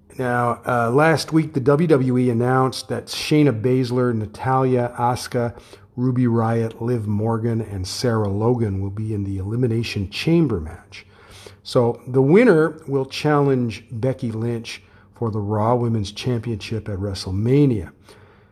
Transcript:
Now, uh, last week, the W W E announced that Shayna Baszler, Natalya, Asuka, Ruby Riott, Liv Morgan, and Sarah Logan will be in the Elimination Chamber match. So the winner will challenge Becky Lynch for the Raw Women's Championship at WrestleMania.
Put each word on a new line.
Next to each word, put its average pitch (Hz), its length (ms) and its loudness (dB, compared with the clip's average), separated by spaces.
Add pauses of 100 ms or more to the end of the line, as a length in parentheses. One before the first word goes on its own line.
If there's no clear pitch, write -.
(180)
Now, 120 480 -2
uh, 120 240 0
last 151 440 2
week, 156 200 0
the 143 60 -2
W 143 280 4
W 131 300 4
E 123 140 2
announced 127 560 0
that 117 200 -8
Shayna 143 540 2
Baszler, 123 540 0
Natalya, 123 840 0
Asuka, 120 640 -2 (360)
Ruby 123 300 0
Riott, 113 560 0
Liv 117 240 -2
Morgan, 113 560 0
and 98 260 -8
Sarah 113 400 -2
Logan 104 540 0
will 98 80 -4
be 107 240 -6
in 101 120 -4
the 98 120 -6
Elimination 110 720 -2
Chamber 160 500 2
match. - 460 -14 (560)
So 120 460 0
the 127 140 2
winner 160 640 4
will 135 180 -2
challenge 135 880 0
Becky 123 400 -4
Lynch 113 500 -6 (320)
for 117 160 -4
the 107 100 -4
Raw 107 360 0
Women's 113 360 -2
Championship 113 800 -6
at 101 80 -6
WrestleMania. 101 960 0 (600)